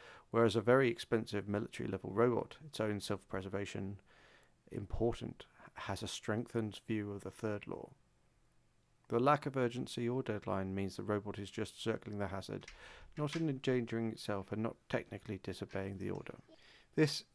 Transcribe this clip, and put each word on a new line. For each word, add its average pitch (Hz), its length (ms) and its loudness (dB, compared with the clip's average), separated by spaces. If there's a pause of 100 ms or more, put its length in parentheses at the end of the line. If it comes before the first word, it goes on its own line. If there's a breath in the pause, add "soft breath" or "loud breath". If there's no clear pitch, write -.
(300 loud breath)
whereas 113 240 8
a 113 60 4
very 127 280 8
expensive 104 600 0
military-level 101 640 -2
robot, 117 420 4 (100)
its - 140 -10
own 107 220 2
self-preservation 98 960 -4 (720 soft breath)
important, - 760 -2 (360 loud breath)
has 98 200 -4
a 104 60 -4
strengthened 110 800 -2
view 104 240 0
of 101 100 -6
the 98 80 -8
third 104 380 -4
law. 90 200 -6 (1200)
The 117 100 4
lack 143 260 6
of 135 100 -2
urgency 123 520 0
or 127 160 0
deadline 98 500 -2
means 98 220 -2
the 101 80 -6
robot 104 340 -2
is 101 140 -8
just - 280 -6
circling 107 380 -2
the 101 80 0
hazard, 98 400 -6 (500 loud breath)
not 151 200 -2
endangering 127 720 2
itself 104 420 -4
and 107 100 -2
not 113 140 0 (140)
technically 104 520 -4
disobeying 98 580 -6
the 98 120 -4
order. - 240 -6 (600 loud breath)
This 156 260 4 (120)